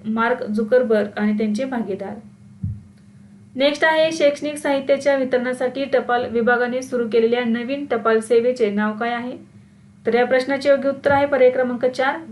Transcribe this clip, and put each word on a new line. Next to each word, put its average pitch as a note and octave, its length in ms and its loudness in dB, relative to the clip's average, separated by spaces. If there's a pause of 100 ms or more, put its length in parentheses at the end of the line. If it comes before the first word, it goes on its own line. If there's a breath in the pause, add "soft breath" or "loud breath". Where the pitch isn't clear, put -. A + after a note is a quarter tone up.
मार्क A3+ 380 0
झुकरबर्ग A3 640 2 (100)
आणि G#3 200 0
त्यांचे G#3+ 280 -2
भागीदार. G3+ 480 -6 (1400 loud breath)
नेक्स्ट C#4+ 300 0
आहे, D#4+ 260 2
शैक्षणिक D4 460 0
साहित्याच्या C#4 580 0
वितरणासाठी B3+ 680 -2
टपाल A#3+ 440 0
विभागाने A#3+ 520 0
सुरू B3+ 220 -4 (100)
केलेल्या A#3+ 320 2
नवीन A#3+ 400 -2
टपाल A3 340 0
सेवेचे A#3 500 2
नाव G#3+ 300 -2
काय A#3 100 -2
आहे? A#3+ 280 -8 (680 loud breath)
तर A3+ 80 0
या A#3+ 120 4
प्रश्नाचे C4 440 0
योग्य C#4 200 4
उत्तर C#4 220 0
आहे C#4 140 4
पर्याय C4 240 6
क्रमांक B3+ 360 -2
चार, C4 340 0 (120)